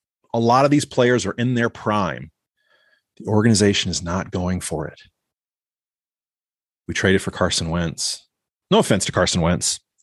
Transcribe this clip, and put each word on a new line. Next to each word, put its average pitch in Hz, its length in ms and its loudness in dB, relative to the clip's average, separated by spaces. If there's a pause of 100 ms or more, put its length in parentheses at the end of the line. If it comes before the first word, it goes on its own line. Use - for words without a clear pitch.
(340)
A 117 60 -2
lot 123 240 4
of 143 60 2
these 147 140 2
players 123 400 2
are 98 80 -4
in 123 220 -2
their 117 160 0
prime. 82 600 -4 (880)
The - 100 -18
organization 104 640 2
is 87 120 -6
not 90 280 -2
going 92 300 0
for 78 260 -6
it. - 140 -16 (1900)
We - 60 -8
traded 95 300 2
for - 80 -8
Carson 85 400 -2
Wentz. - 580 -6 (420)
No 208 100 4
offense 104 260 0
to - 60 -6
Carson 90 280 0
Wentz. 85 400 -2 (220)